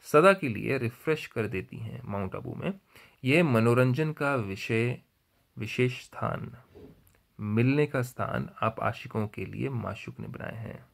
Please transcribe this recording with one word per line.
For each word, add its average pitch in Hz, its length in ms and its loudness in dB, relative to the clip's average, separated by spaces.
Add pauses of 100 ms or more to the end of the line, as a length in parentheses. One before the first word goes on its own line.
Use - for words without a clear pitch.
सदा 170 320 8
के 185 160 0
लिए 110 300 -2
रिफ्रेश 120 480 -2
कर 113 200 -4
देती 92 300 -6
हैं। 110 280 -10
माउंट 98 300 -6
आबू - 200 -8
में - 260 -6 (440)
ये 143 180 6
मनोरंजन 127 680 4
का 143 220 0
विषय, 113 640 -2 (600)
विशेष 123 460 -2
स्थान, - 520 -6 (840)
मिलने 120 460 4
का 139 160 -2
स्थान - 480 -4 (120)
आप 110 180 -2
आशिकों 107 480 -4
के 101 160 -8
लिए 101 240 -6
माशूक 104 520 -6
ने - 80 -8
बनाए - 280 -10
हैं। - 380 -12